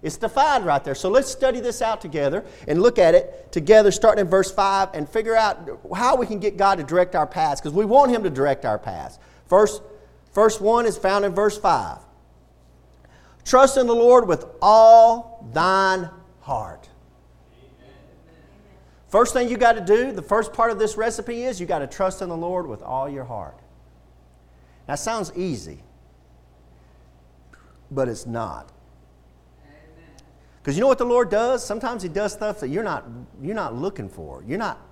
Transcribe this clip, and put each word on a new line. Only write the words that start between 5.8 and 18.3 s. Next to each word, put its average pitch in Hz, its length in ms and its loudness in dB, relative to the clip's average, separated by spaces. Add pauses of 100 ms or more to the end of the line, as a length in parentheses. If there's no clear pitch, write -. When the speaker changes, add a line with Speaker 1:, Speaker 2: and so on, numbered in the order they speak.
Speaker 1:
how 240 220 0
we 247 100 -2
can 208 140 -8
get 196 160 -4
God 196 200 2
to 165 100 -8
direct 180 280 0
our 156 140 0
paths, 156 320 -2
'cause 147 140 -8
we 196 100 0
want 254 260 4
him 233 140 -2
to 185 60 -2
direct 135 340 -2
our 110 160 -2
paths. 82 400 -14 (280)
First, 208 340 2 (500)
first 214 300 2
one 233 240 2
is 208 120 -2
found 202 280 0
in 185 100 -4
verse 202 220 0
five. 113 400 -2 (1500)
"Trust 262 320 6
in 254 120 2
the 233 80 2
Lord 240 300 6
with 175 200 -2 (160)
all 226 920 6
thine 185 580 0 (300)
heart." 107 480 -12 (2250)